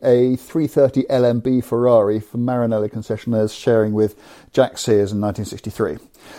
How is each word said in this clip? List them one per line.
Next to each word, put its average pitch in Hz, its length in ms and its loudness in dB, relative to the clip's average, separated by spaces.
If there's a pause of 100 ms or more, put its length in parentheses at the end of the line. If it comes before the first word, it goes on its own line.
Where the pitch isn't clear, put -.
a 127 340 2
three 160 300 -4
thirty 135 420 2
L 123 160 2
M 120 140 0
B 127 220 0
Ferrari 117 580 2
from 117 260 -8
Maranello 117 460 -2
concessionaires, 110 640 -4
sharing 110 360 2
with 107 220 0 (360)
Jack - 260 0
Sears 101 340 0
in 104 80 -4
nineteen 104 260 -4
sixty-three. 104 520 -8 (420)